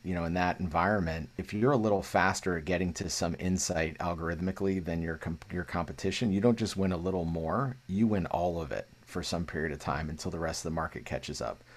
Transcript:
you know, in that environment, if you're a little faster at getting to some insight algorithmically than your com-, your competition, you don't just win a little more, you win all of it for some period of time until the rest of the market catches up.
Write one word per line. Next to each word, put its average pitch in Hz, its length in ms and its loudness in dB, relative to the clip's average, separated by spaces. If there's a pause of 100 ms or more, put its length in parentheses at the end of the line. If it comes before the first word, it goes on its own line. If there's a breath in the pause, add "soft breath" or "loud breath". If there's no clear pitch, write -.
you 90 100 -2
know, 85 100 0
in 85 100 0
that 90 260 2
environment, 85 800 2
if 95 160 -6
you're 117 180 4
a 135 60 4
little 104 240 2
faster 92 560 2
at 78 80 -6
getting 90 260 2
to 92 160 -4
some 85 300 -2
insight 87 600 0
algorithmically 87 840 0
than 82 160 0
your 82 160 -2
com-, 82 220 -6 (120)
your 90 140 -4
competition, 87 640 -2
you 98 120 2
don't 117 160 6
just 104 180 -2
win 95 160 2
a 90 60 0
little 90 260 0
more, 85 640 -2
you 101 200 2
win 104 200 2
all 85 340 0
of 78 100 -4
it 50 160 -6 (200)
for - 160 -6
some 85 240 -2
period 78 260 -2
of 71 60 -6
time 76 320 -2
until 80 200 -6
the 82 80 -6
rest 82 220 -2
of 82 100 -4
the 80 40 -2
market 80 320 -4
catches - 340 -6
up. - 240 -6 (120)